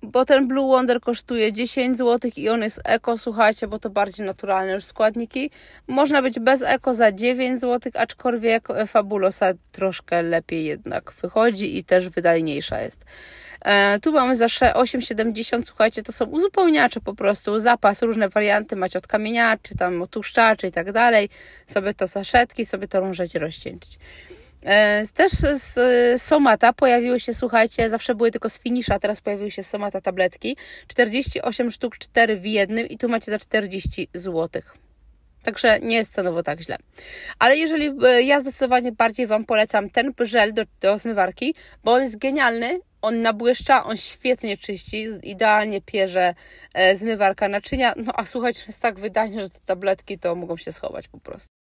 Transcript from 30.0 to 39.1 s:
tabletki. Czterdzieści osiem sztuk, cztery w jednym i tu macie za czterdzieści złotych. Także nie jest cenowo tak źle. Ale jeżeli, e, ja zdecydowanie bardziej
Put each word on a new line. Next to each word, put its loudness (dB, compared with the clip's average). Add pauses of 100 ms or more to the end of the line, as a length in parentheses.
tabletki. -2 (300)
Czterdzieści 0
osiem -2
sztuk, -8
cztery 2
w -10
jednym -2
i -14
tu -4
macie -4
za -4
czterdzieści -6
złotych. -6 (680)
Także 2
nie -2
jest -2
cenowo -2
tak -6
źle. -10 (640)
Ale 6
jeżeli, 0 (120)
e, 8
ja 4
zdecydowanie 0
bardziej 0